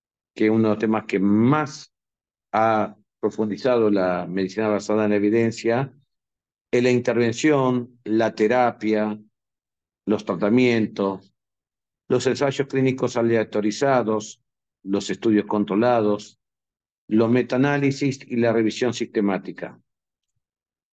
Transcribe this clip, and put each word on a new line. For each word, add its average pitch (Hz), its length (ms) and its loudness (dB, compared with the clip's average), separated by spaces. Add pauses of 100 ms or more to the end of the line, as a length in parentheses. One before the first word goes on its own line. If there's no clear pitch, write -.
(360)
que 110 120 2
es 107 40 4
uno 110 120 4
de 107 120 2
los 107 40 -14
temas 110 260 -2
que - 140 -2
más 113 760 0 (580)
ha 110 460 0 (240)
profundizado 110 680 0
la 90 380 0
medicina 95 400 -4
basada 107 380 -2
en 104 60 0
la 104 40 2
evidencia, 113 800 0 (760)
es 123 140 0
la 127 80 4
intervención, 123 1120 0
la 110 320 0
terapia, 107 800 0 (880)
los 104 200 -2
tratamientos, 104 1080 0 (760)
los 127 180 2
ensayos 135 400 -2
clínicos 131 480 -2
aleatorizados, 110 1300 0 (420)
los 98 260 -4
estudios 104 360 2
controlados, 107 920 0 (680)
los 110 220 2
metaanálisis 135 1000 0
y 120 80 -8
la 117 160 2
revisión 113 420 0
sistemática. 101 880 -4 (1120)